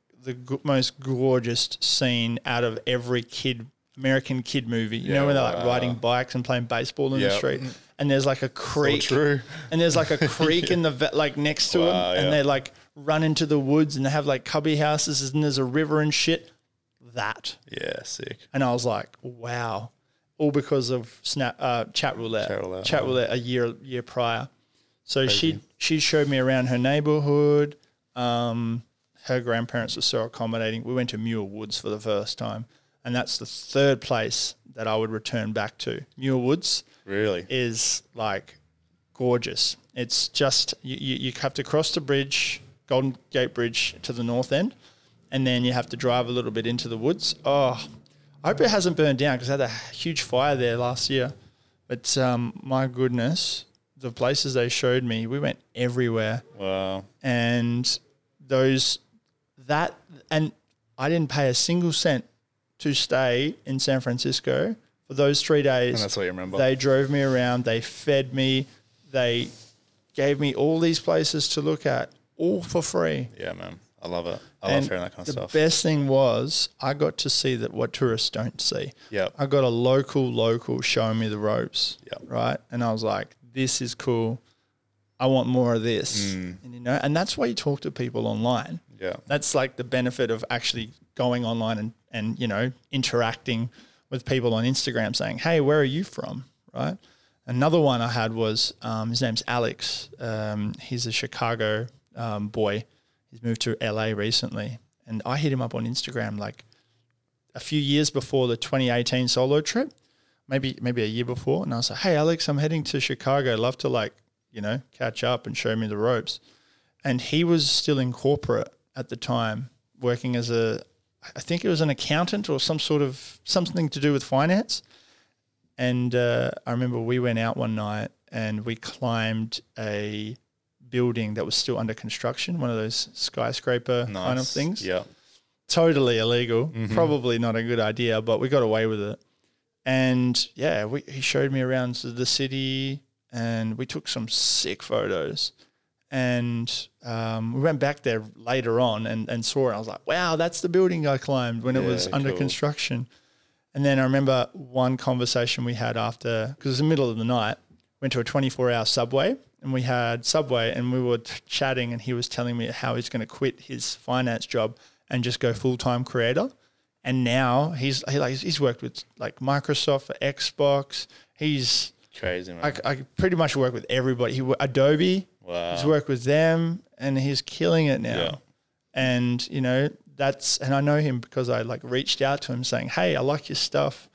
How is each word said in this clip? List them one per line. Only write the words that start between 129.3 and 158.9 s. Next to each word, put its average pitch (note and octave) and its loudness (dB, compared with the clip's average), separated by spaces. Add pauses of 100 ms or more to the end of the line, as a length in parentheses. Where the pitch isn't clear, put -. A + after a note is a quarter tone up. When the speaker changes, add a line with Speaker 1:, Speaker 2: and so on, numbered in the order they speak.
Speaker 1:
a G#2+ -6 (540)
building A#2 0
that G2+ -2
was - -4
still - -2
under A2 -2
construction, B2 -6
one B2+ -2
of A2+ -2
those A2 -4
skyscraper B2 -2
kind G#2 -8 (140)
of B2+ 0
Speaker 2:
Nice. C3 -4
Speaker 1:
things. D#3 -2
Speaker 2:
Yeah. F#2 -2 (640)
Speaker 1:
Totally C#3+ 4
illegal. A#2 2
Speaker 2:
Mm-hmm. A2+ -4
Speaker 1:
Probably C3+ 2
not A#2 0
a A2+ 0
good A#2 0
idea, A2 0
but A2 2
we C3 0
got C3+ 4
away A2 2
with G#2+ -2
it. G#2 -6 (640)
And, B2+ 2
yeah, A2+ 0
we, C3 -4
he C3+ -10
showed C#3 0
me C3+ 0
around B2+ 0
the A#2+ -6
city C3+ -2 (300)
and A2+ -4
we B2+ -6
took - -8
some A2+ -4
sick - -2
photos. G2 -2 (580)
And, A#2+ -2 (320)
um, A2+ -4
we C3 -2
went D3+ 2
back C#3+ 0
there A2+ -2 (120)
later A#2 0
on A2+ 2
and, A2+ -4
and A#2 -4
saw C3 0
it. A2 0
I G2+ -4
was A2 -8
like, - -10
"Wow, E3 2
that's E3+ -2
the F3+ 0
building F3 4
I C#3 4
climbed A#2+ -2
when B2+ 0
it C3+ 2
Speaker 2:
Yeah, - 0
Speaker 1:
was B2 0
under C#3 2
Speaker 2:
cool. F2+ 0
Speaker 1:
construction." C3+ -2 (640)
And C#3 0
then C#3 6
I C3 4
remember C3 4
one B2+ 0
conversation B2 0
we A#2+ -2
had A2+ -4
after, A2+ -2
'cause - -10
it C#3 0
was B2+ 0
the C#3+ 2
middle C#3+ 2
of A2 -4
the A2+ -2
night, A#2 0 (420)
went C3+ -2
to B2 0
a - -6
twenty-four B2+ 0
hour A#2 0
Subway, C3+ 2 (260)